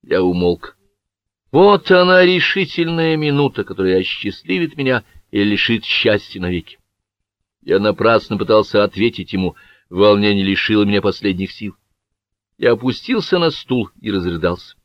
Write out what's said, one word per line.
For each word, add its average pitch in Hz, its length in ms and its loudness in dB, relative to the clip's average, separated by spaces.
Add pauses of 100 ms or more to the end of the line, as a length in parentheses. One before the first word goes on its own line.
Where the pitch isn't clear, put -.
Я 92 220 -2
умолк. 87 540 -2 (720)
Вот 196 400 4
она, 180 340 6
решительная 170 920 0
минута, 143 480 0
которая 92 360 0
осчастливит 156 760 -6
меня 131 280 -2 (280)
и 101 120 0
лишит 104 420 -2
счастья - 560 -2
навеки. 90 380 -6 (840)
Я 98 140 0
напрасно 107 580 0
пытался 107 460 2
ответить 104 500 -4
ему, 92 220 -4 (340)
волнение 101 560 2
лишило 104 380 0
меня 101 180 0
последних 95 500 -4
сил. 104 240 -14 (840)
Я 120 140 -2
опустился 131 680 -4
на 165 100 0
стул 123 400 -6 (100)
и 110 120 -8
разрыдался. 87 720 -4